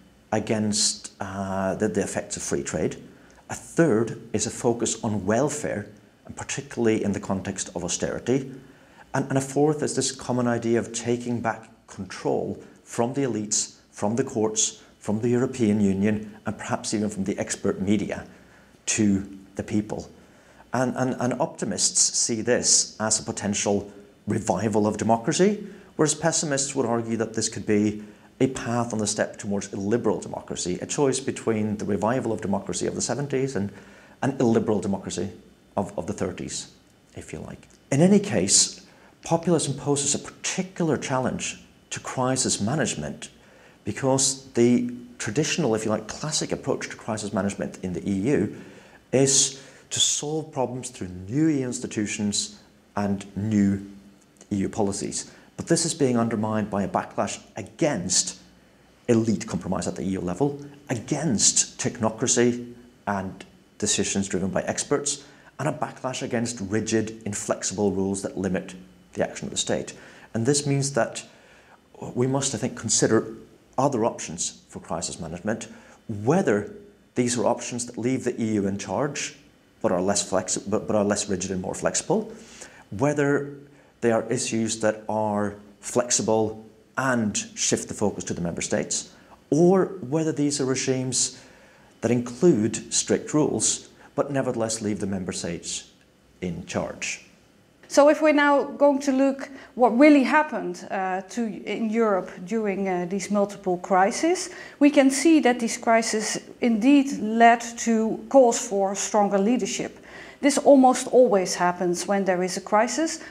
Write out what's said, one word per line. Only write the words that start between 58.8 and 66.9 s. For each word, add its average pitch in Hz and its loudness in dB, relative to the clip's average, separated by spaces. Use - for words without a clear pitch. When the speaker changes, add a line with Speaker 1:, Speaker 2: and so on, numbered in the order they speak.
Speaker 1:
elite 113 2
compromise 90 -4
at 87 -4
the 62 -6
E 92 -2
U 95 -2
level, 139 -2
against 131 0
technocracy 120 0
and 95 -4
decisions 101 0
driven 92 -2
by - 0
experts, - -4
and 139 -2
a 151 0
backlash - -8
against 117 -2
rigid, 107 -2